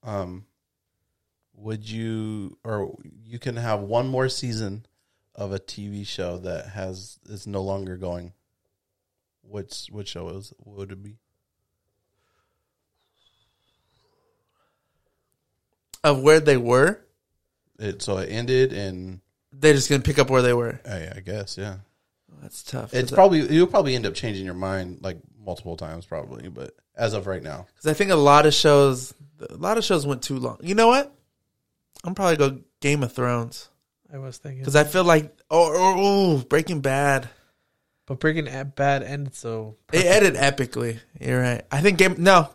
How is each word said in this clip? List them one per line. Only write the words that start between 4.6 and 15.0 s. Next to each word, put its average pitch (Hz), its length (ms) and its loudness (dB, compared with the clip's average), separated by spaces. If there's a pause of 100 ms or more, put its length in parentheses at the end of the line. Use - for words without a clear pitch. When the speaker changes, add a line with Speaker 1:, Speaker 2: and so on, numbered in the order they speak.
Speaker 1:
of 98 160 -8
a 98 80 -4
T - 280 -14
V 101 160 -10
show 87 360 -8
that 90 300 -10
has, 95 500 -12 (100)
is 101 160 -16
no 101 160 -6
longer 95 340 -8
going. 87 380 -10 (1080)
Which, - 480 -14
which 104 180 -12
show 87 200 -12
is, 98 220 -14 (140)
would 98 260 -16
it 98 120 -18
be? 104 140 -20 (4000)